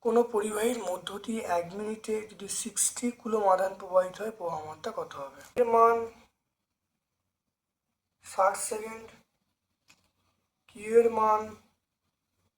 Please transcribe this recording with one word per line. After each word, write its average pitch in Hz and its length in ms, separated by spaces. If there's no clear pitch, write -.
কোনো 233 220
পরিবাহীর 220 560
মধ্য 185 400
দিয়ে 226 220
এক 175 340
মিনিটে 214 520
যদি - 220
সিক্সটি - 640
কুলম 214 380
আধান 190 260
প্রবাহিত 185 460
হয়, 214 100
প্রবাহ 165 340
মাত্রা 160 320
কত - 180
হবে? 139 280
এর 247 100
মান 233 600
ষাট 294 320
সেকেন্ড, 220 540
কিউ 220 320
এর 233 100
মান 214 460